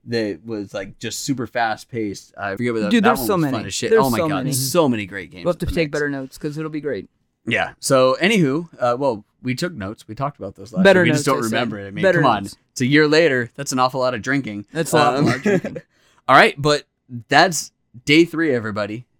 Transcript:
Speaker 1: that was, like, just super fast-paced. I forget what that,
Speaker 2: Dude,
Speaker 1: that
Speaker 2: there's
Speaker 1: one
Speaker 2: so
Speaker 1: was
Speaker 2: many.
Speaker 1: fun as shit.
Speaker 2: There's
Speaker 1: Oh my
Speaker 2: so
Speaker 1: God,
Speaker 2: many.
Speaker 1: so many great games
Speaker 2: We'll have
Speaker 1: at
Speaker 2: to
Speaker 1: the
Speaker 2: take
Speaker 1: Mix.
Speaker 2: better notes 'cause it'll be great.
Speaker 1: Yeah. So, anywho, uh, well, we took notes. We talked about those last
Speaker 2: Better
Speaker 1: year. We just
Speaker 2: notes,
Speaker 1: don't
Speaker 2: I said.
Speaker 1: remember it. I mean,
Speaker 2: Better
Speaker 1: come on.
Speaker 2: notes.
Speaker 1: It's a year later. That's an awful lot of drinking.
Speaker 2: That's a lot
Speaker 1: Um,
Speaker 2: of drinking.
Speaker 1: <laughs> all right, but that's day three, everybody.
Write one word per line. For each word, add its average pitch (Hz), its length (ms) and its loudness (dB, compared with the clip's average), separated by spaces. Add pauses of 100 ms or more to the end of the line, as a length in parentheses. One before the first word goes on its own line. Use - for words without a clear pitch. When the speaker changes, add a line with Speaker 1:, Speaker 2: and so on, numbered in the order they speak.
Speaker 1:
that 107 360 -4
was, 107 280 -10
like, 101 260 -10
just 110 220 -8
super 123 260 -4
fast-paced. 110 920 -6
I 98 180 -6
forget 120 160 -2
what 110 100 -2
that, 104 80 0
Speaker 2:
Dude, 226 140 4
Speaker 1:
that - 60 6
Speaker 2:
there's 214 100 2
Speaker 1:
one - 60 -4
Speaker 2:
so 202 80 2
Speaker 1:
was 170 80 0
Speaker 2:
many. 131 160 -2
Speaker 1:
fun 98 80 -8
as 95 80 -8
shit. 117 160 -4
Speaker 2:
There's 220 140 4
Speaker 1:
Oh - 60 -2
my 117 80 0
Speaker 2:
so 165 100 0
Speaker 1:
God, - 160 -2
Speaker 2:
many. 147 80 -2
Speaker 1:
so 135 360 0
many 110 180 0
great 92 240 -12
games 87 140 -16
Speaker 2:
We'll 175 80 -2
have 165 40 -4
Speaker 1:
at - 40 -14
Speaker 2:
to 175 60 -4
Speaker 1:
the - 60 -4
Speaker 2:
take 160 160 -2
Speaker 1:
Mix. 143 40 -10
Speaker 2:
better 147 180 -4
notes 135 280 -10
'cause 151 200 -8
it'll 156 120 -8
be 151 100 -8
great. 127 280 -8 (360)
Speaker 1:
Yeah. 104 360 -4
So, 131 400 2
anywho, 170 480 0 (120)
uh, 123 180 0
well, 123 260 -4 (180)
we 123 120 -4
took 175 200 -6
notes. 107 340 -12
We 110 80 -12
talked 143 220 -8
about 98 180 -12
those 98 160 -18
last 185 100 0
Speaker 2:
Better 185 220 8
Speaker 1:
year. 165 80 4
We 139 60 2
just 139 80 -2
Speaker 2:
notes, 135 100 2
Speaker 1:
don't - 20 -4
Speaker 2:
I 117 100 -2
said. 110 60 -2
Speaker 1:
remember 113 240 -2
it. 101 100 -12
I - 20 -12
mean, 104 120 -6
Speaker 2:
Better 180 200 4
Speaker 1:
come 131 80 6
on. 101 140 0
Speaker 2:
notes. 104 120 -12 (160)
Speaker 1:
It's - 80 -8
a 127 60 0
year 151 200 4
later. 147 480 2
That's - 180 -8
an 131 60 -2
awful 127 220 0
lot 127 140 0
of 104 80 -6
drinking. 120 500 -4
Speaker 2:
That's 160 200 -4
a 127 40 2
lot 123 200 4
Speaker 1:
Um, 147 120 2
Speaker 2:
of - 140 -2
drinking. 202 340 0 (280)
Speaker 1:
<laughs> - 240 -14
all 127 80 6
right, 190 240 6
but 147 240 0 (440)
that's 156 420 2 (340)
day 160 200 6
three, 160 280 -2
everybody. 107 540 -4 (140)